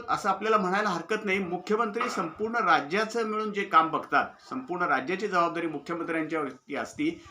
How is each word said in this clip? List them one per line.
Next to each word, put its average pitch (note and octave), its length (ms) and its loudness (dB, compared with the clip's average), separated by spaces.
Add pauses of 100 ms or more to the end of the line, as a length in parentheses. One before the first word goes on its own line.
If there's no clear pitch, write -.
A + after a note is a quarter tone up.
असं - 200 0
आपल्याला G#3+ 280 2
म्हणायला G3+ 320 2
हरकत G#3+ 360 -2
नाही, G3 140 2
मुख्यमंत्री G#3 680 -2
संपूर्ण G#3+ 460 -4
राज्याचं G#3 680 2
मिळून G#3+ 280 -2
जे G3+ 100 -2
काम D#3+ 260 6
बघतात, - 600 0
संपूर्ण F3 340 -4
राज्याची E3+ 440 0
जबाबदारी E3+ 400 2
मुख्यमंत्र्यांच्यावरती D#3 1080 -4
असती, D3 560 -4